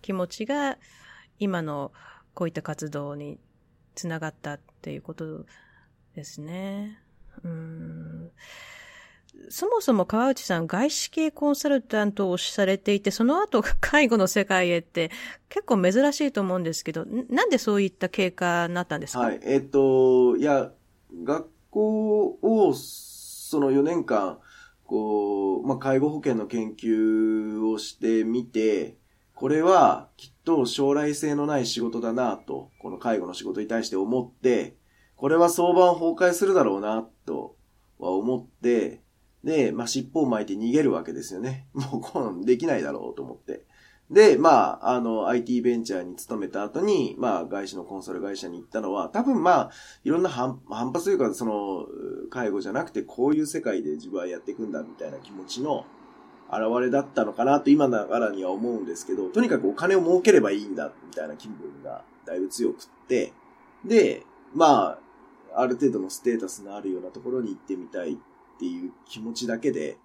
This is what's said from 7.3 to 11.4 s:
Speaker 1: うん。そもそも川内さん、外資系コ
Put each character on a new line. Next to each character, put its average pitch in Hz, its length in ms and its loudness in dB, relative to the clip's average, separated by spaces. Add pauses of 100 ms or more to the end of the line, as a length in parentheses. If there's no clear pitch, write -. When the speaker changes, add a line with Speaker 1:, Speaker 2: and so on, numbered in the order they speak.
Speaker 1:
う 175 40 -10
ん。 160 840 -14 (1200)
そ - 180 -4
も 466 120 2
そ 262 140 2
も 185 100 4
川 240 260 2
内 254 120 -2
さ 175 180 -2
ん、 165 60 -4
外 233 240 0
資 - 200 -6
系 311 200 0
コ 294 200 -2